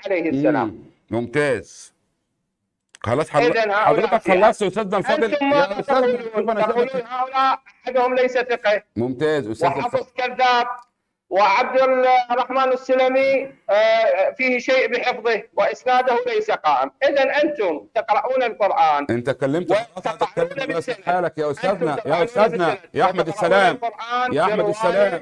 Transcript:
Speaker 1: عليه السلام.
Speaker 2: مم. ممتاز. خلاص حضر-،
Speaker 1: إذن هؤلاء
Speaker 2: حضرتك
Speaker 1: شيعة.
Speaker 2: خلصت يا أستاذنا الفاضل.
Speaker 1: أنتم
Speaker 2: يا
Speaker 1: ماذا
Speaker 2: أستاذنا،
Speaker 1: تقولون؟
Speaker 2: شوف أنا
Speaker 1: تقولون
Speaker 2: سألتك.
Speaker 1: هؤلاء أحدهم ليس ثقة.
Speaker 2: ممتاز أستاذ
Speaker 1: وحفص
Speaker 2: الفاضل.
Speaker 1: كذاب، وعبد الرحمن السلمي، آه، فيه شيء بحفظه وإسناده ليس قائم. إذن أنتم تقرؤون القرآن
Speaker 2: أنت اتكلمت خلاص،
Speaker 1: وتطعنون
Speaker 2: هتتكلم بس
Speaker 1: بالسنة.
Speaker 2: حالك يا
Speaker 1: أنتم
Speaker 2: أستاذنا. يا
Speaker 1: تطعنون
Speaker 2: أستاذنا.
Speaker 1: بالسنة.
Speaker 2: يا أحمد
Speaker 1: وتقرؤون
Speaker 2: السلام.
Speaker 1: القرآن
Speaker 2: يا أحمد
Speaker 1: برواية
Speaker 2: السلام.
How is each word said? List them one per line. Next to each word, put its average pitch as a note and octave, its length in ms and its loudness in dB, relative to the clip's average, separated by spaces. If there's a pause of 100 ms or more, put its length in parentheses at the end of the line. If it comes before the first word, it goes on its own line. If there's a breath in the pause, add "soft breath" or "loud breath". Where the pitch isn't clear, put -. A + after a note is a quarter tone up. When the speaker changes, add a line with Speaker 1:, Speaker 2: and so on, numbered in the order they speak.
Speaker 1:
عليه F3 240 -2
السلام. C3+ 380 0
Speaker 2:
مم. - 520 -10
ممتاز. B2 800 -4 (1080)
خلاص C#3+ 260 -2
حضر-، - 120 2
Speaker 1:
إذن A3+ 300 2
هؤلاء G#3 140 0
Speaker 2:
حضرتك G#3 380 2
Speaker 1:
شيعة. F#3 180 2
Speaker 2:
خلصت G#3+ 200 4
يا G3 60 0
أستاذنا G3+ 300 -4
الفاضل. A3 260 0 (100)
Speaker 1:
أنتم C#4+ 120 0
Speaker 2:
يا C#4 60 2
Speaker 1:
ماذا C#4+ 280 2
Speaker 2:
أستاذنا، C4 220 0
Speaker 1:
تقولون؟ A#3+ 220 0 (120)
Speaker 2:
شوف G#3+ 140 -2
أنا G#3+ 120 0
Speaker 1:
تقولون A#3 260 0
Speaker 2:
سألتك. C4 200 -6
Speaker 1:
هؤلاء C4 520 -2 (260)
أحدهم B3+ 300 0
ليس B3+ 220 2
ثقة. A#3 460 0 (120)
Speaker 2:
ممتاز C3 520 -2
أستاذ A2+ 220 -2
Speaker 1:
وحفص D3 300 -2
Speaker 2:
الفاضل. B3 360 -6
Speaker 1:
كذاب، B3 320 2 (640)
وعبد G#3+ 500 2 (520)
الرحمن B3+ 420 0
السلمي، C4 800 0 (160)
آه، G#3+ 680 2
فيه B3+ 220 0
شيء B3+ 280 0
بحفظه A#3 560 -2 (100)
وإسناده B3+ 640 0 (100)
ليس G#3+ 240 -2
قائم. F#3+ 400 0 (120)
إذن C#4 260 2
أنتم A3+ 640 -2
تقرؤون A3+ 480 0
القرآن E3 640 2
Speaker 2:
أنت A#2+ 200 -2
اتكلمت C#3+ 440 -2
خلاص، G#3 140 0 (100)
Speaker 1:
وتطعنون - 540 -4
Speaker 2:
هتتكلم C5+ 260 -6
بس - 120 -6
Speaker 1:
بالسنة. - 160 -8
Speaker 2:
حالك F3 320 -2
يا D3+ 120 -2
Speaker 1:
أنتم C#3 100 -4
Speaker 2:
أستاذنا. E3 320 -2
يا C#3 40 -4
Speaker 1:
تطعنون D#3 280 -2
Speaker 2:
أستاذنا. F#3+ 460 0
Speaker 1:
بالسنة. - 240 -6
Speaker 2:
يا C#3 100 0
أحمد F3+ 260 0
Speaker 1:
وتقرؤون E3+ 240 0
Speaker 2:
السلام. F#3 220 4
Speaker 1:
القرآن A#3 580 -4
Speaker 2:
يا D3 80 0
أحمد G3 140 0
Speaker 1:
برواية G3+ 160 0
Speaker 2:
السلام. F#3+ 500 0